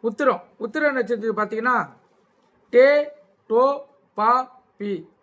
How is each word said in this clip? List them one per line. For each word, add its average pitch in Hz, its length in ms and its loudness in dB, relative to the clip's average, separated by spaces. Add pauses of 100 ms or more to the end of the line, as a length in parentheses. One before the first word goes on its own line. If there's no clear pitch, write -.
உத்திரம், 233 340 0 (220)
உத்திர 294 340 -2
நட்சத்திரத்துக்கு 214 440 -4
பார்த்தீங்கன்னா 226 360 -2 (960)
டே, 247 140 8 (640)
டோ, 226 140 4 (540)
பா, 214 140 2 (480)
பி. 202 120 -8 (320)